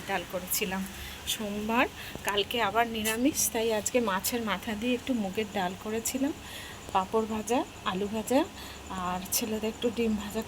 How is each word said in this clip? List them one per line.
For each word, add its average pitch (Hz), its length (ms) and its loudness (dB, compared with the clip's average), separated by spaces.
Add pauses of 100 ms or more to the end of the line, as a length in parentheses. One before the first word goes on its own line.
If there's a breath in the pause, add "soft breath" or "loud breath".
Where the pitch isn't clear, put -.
ডাল 185 240 0
করেছিলাম, 190 540 -2 (420 loud breath)
সোমবার, 214 580 2 (380 loud breath)
কালকে 208 380 0
আবার 220 260 4
নিরামিষ, 226 680 2
তাই 226 200 2
আজকে 214 260 2
মাছের 214 420 2
মাথা 208 340 -2
দিয়ে 240 180 2
একটু 247 200 0
মুগের 214 400 0
ডাল 190 200 0 (100)
করেছিলাম, 247 500 0 (600 loud breath)
পাঁপড় 202 320 4
ভাজা, 220 400 2 (200)
আলু 202 220 0
ভাজা, 226 380 4 (440 loud breath)
আর 185 300 -2 (120)
ছেলেদের 214 380 0
একটু 226 260 0
ডিম 226 200 4
ভাজা 208 320 -2